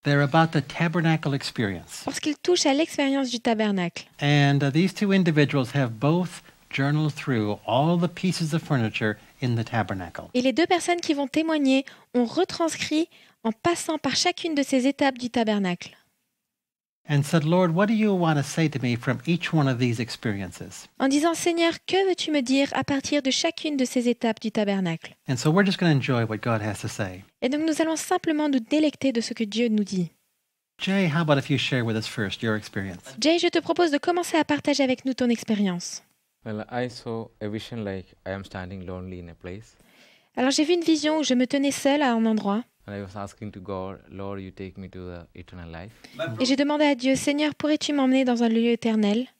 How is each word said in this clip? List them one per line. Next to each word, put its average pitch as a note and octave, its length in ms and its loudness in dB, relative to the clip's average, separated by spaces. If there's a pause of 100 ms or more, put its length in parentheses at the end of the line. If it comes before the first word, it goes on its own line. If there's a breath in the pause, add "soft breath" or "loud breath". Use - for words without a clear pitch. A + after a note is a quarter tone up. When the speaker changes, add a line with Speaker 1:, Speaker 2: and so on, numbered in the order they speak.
Speaker 1:
They're C#3+ 180 4
about E3 340 2
the C#3+ 80 0
tabernacle D#3+ 680 0
experience. - 720 -4
Speaker 2:
Parce - 160 -6
qu'ils D4+ 180 -4
touchent F4+ 280 2
à C#4 60 4
l'expérience C#4 580 0
du A#3 100 -6
tabernacle. G#3 680 0 (140)
Speaker 1:
And, C#3+ 420 4
uh, C#3 80 2
these F3+ 240 2
two G3 180 0
individuals D3+ 640 4
have B2 240 0
both D#3+ 420 0 (300 soft breath)
journaled D3 420 0
through G#2+ 540 -2
all D3+ 320 2
the F3 80 2
pieces E3+ 480 -2
of E3 80 0
furniture A2 540 0 (260 loud breath)
in A#2+ 140 0
the A2+ 80 -2
tabernacle. G2 680 -6
Speaker 2:
Et B3+ 60 2
les B3+ 120 2
deux D#4 140 2
personnes F4 340 0
qui E4 140 -2
vont C#4 120 -2
témoigner D4 580 2 (300 loud breath)
ont B3 120 2
retranscrit D#4+ 840 -2 (360 soft breath)
en A3+ 80 0
passant E4 460 -2
par B3+ 180 -2
chacune F4 380 -2
de C#4+ 80 2
ces C4 240 2
étapes C4+ 320 0
du A#3+ 120 -6
tabernacle. G#3 680 -2 (1080)
Speaker 1:
And C#3+ 160 2
said, D3+ 220 0
"Lord, F3 300 4
what G3 120 4
do A3 60 2
you G#3+ 200 2
want E3+ 240 2
to C#3 60 2
say D#3 280 0
to C#3 100 -6
me A#2+ 160 0
from A#2+ 300 -2
each E3+ 260 -2
one D3 180 4
of B2 80 -2
these A#2+ 220 0
experiences?" G2 880 -8 (100)
Speaker 2:
En C4+ 100 2
disant, « D4 260 2
Seigneur, E4 400 0 (120)
que F#4+ 220 2
veux-tu E4+ 220 -2
me D4 100 2
dire C4+ 320 2
à C4 100 -2
partir C#4+ 380 0
de C4 100 0
chacune D#4+ 460 -2
de C4 80 2
ces A#3+ 240 0
étapes A3+ 320 0
du A3 100 -4
tabernacle ? » G3 640 -2 (140)
Speaker 1:
And C3+ 80 0
so D#3 140 2
we're F#3+ 160 6
just G3 120 0
gonna E3+ 160 4
enjoy B2 300 2
what A2 140 -4
God A2+ 240 0
has G#2 180 -4
to A2 80 -6
say. F#2+ 340 -8 (200)
Speaker 2:
Et B3 80 2
donc D4 180 0
nous D#4 140 0
allons D#4+ 140 0
simplement D#4 520 0
nous C4+ 120 2
délecter C#4+ 520 2
de A3+ 80 0
ce A3+ 140 -6
que A3+ 100 -2
Dieu G#3+ 240 0
nous G#3+ 160 2
dit. F#3 280 -2 (680)
Speaker 1:
Jay, F#3+ 280 2
how D#3 140 2
about D3+ 180 4
if - 120 -4
you C3+ 80 2
share B2 260 0
with A2+ 100 0
us A2 140 -4
first - 340 -6
your A2 140 0
experience? G2 640 -10
Speaker 2:
Jay, D#4+ 180 4
je F4 100 0
te E4+ 120 0
propose E4 300 0
de C#4+ 80 0
commencer F4 400 0
à D4 60 2
partager C#4+ 380 0
avec B3+ 220 0
nous C4 80 -2
ton B3 160 0
expérience. G3+ 760 -2 (440)
Speaker 3:
Well, G#2+ 240 -6
I B2 180 -4
saw A2+ 400 -10 (140)
a G#2+ 60 -6
vision A2 360 -8
like F#2+ 300 -8 (120)
I F#2 40 -8
am G2 140 -8
standing F#2 420 -12
lonely F#2 340 -12
in F2 80 -16
a E2+ 60 -18
place. F#2 420 -16 (600 soft breath)
Speaker 2:
Alors B3+ 140 2
j'ai D4 140 2
vu D#4 80 2
une F4 100 2
vision D#4 360 2
où D#4 40 0
je B3+ 120 2
me B3 120 2
tenais C#4 240 2
seul C#4 300 2
à C4 140 2
un A3+ 100 2
endroit. G#3+ 400 0 (220)
Speaker 3:
And G#2 60 -10
I G2+ 80 -8
was G2 160 -12
asking G2+ 360 -10
to G2+ 100 -14
God, F#2+ 380 -8 (100)
"Lord, G2 300 -10
you F#2+ 100 -12
take F#2+ 260 -14
me F#2 140 -14
to - 80 -16
the F2 360 -12
eternal F2+ 360 -16
life." E2+ 220 -14 (460 loud breath)
Speaker 2:
Et C4 60 2
j'ai C4 120 2
demandé D4 280 2
à C#4+ 100 4
Dieu, « B3+ 220 2
Seigneur, C#4+ 380 0
pourrais-tu D4+ 400 -2
m'emmener C4 320 4
dans A#3+ 160 2
un A#3 80 4
lieu A#3 220 2
éternel ? » A3 540 2 (120)